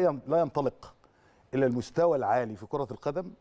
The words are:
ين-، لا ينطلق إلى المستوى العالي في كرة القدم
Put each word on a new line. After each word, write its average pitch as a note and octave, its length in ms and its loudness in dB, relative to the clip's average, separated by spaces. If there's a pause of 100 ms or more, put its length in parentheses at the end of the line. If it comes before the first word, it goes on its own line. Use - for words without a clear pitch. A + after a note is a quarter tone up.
(100)
ين-، C#3 160 -4
لا D#3 140 2
ينطلق C#3+ 540 -2 (600)
إلى C3+ 120 4
المستوى C#3+ 500 2
العالي A2+ 400 0
في G#2+ 100 -16
كرة C#3+ 240 -4
القدم C#3+ 400 -6 (100)